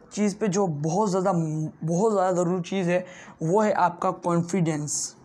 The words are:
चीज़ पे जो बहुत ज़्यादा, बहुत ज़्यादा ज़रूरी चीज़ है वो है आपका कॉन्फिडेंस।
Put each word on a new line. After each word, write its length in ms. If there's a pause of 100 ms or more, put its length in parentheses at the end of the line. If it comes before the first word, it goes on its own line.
(120)
चीज़ 240
पे 120
जो 180
बहुत 440
ज़्यादा, 220 (520)
बहुत 280
ज़्यादा 200
ज़रूरी 300
चीज़ 280
है 160 (360)
वो 180
है 120
आपका 380
कॉन्फिडेंस। 1160